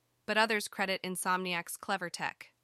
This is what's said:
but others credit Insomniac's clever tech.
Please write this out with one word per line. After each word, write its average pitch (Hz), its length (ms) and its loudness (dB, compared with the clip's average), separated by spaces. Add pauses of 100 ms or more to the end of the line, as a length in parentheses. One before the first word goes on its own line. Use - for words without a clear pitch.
(240)
but 208 140 2
others 220 300 4
credit 190 340 0
Insomniac's 185 760 0
clever 190 320 -2
tech. - 440 -6 (120)